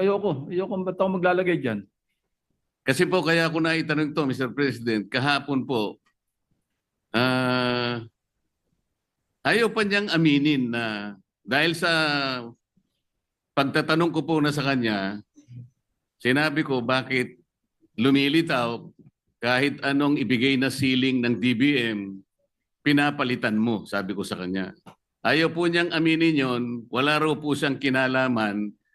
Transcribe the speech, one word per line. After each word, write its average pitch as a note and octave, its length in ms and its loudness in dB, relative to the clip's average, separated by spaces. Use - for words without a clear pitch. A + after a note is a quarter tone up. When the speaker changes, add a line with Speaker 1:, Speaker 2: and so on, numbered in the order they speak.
Speaker 1:
ayoko. F#3+ 480 0
Ayoko, F#3 320 -4
ba't F#3 160 -6
ako F#3+ 120 2
maglalagay F3+ 400 2
dyan?" A2+ 180 -2
Speaker 2:
Kasi F3+ 240 2
po, F3+ 160 2
kaya E3 240 2
ako D#3+ 160 -2
naitanong D#3+ 560 0
to, D#3 80 0
Mister B2+ 240 -2
President, A#2 560 -2
kahapon C#3 640 -2
po, G#2+ 320 -4
ah, B2 880 0
ayaw G#3 240 2
pa G#3+ 160 -2
niyang G3+ 240 0
aminin D3 640 2
na G#2+ 400 -6
dahil D3+ 320 0
sa F3 120 -2
pagtatanong D#3 560 2
ko D3 160 -2
po D#3+ 160 2
na D3 80 2
sa C#3 160 -2
kanya, G#2+ 560 -2
sinabi D3 480 0
ko, C3 160 -2
"Bakit B2+ 560 -2
lumilitaw C#3 960 2
kahit B2+ 480 0
anong C#3+ 320 2
ibigay B2 400 2
na C3 160 0
ceiling C3 480 0
ng A#2+ 160 2
D B2 160 2
B C3+ 240 2
M, G2+ 480 -4
pinapalitan C#3+ 760 2
mo?" A2 240 0
sabi G2+ 320 -6
ko G2 80 -6
sa F2 160 -8
kanya. F#2 320 -6
Ayaw D#3 320 2
po E3+ 160 -2
niyang E3+ 240 0
aminin D#3+ 480 2
yon, B2 240 0
wala D3 320 0
raw D3+ 160 2
po D3+ 160 -4
siyang C#3+ 280 0
kinalaman B2+ 920 0